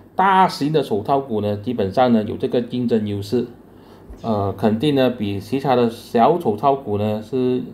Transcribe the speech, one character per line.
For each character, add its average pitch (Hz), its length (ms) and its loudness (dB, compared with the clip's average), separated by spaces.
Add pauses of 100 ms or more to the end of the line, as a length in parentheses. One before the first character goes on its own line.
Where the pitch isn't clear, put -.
(160)
大 190 320 4
型 151 240 -2
的 147 100 2
手 104 200 -2
套 139 180 0
股 110 220 -4
呢， 104 160 -2
基 123 160 -6
本 98 180 -2
上 127 180 4
呢 110 120 4
有 101 160 -6
这 131 100 -4
个 120 140 0
竞 123 260 -4
争 107 180 0
优 101 140 -4
势， 120 260 -2 (760)
呃， 101 340 -2
肯 110 220 2
定 147 160 2
呢 131 160 4
比 101 280 -6
其 131 220 -4
他 135 160 2
的 120 140 4
小 127 500 2
手 107 160 -2
套 139 180 2
股 104 220 -4
呢 107 260 -2
是 127 400 -2 (120)